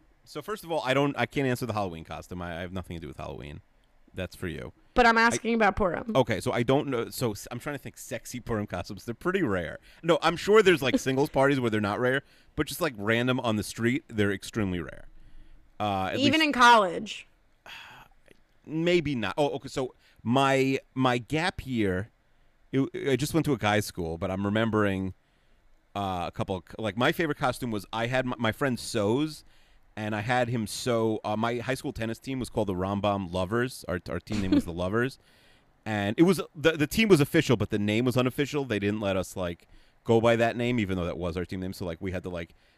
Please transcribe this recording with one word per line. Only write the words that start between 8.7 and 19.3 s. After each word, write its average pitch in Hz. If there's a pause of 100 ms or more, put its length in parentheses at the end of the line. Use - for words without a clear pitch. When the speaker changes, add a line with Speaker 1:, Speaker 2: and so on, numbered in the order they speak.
Speaker 1:
They're 120
pretty 180
rare. 92 (240)
No, 160
I'm 165
sure 208
there's, 175
like, 131
Speaker 2:
<laughs> -
Speaker 1:
singles 135
parties 139
where 120
they're 107
not 104
rare, 127 (320)
but 151
just, 143
like, 147
random 117
on 117
the 104
street, 117
they're 104
extremely 92
rare. 65 (760)
Uh, 196
at -
Speaker 2:
Even 294
Speaker 1:
least 320
Speaker 2:
in 277
college. 220 (400)
Speaker 1:
<sighs> - (960)
Maybe 160
not. 101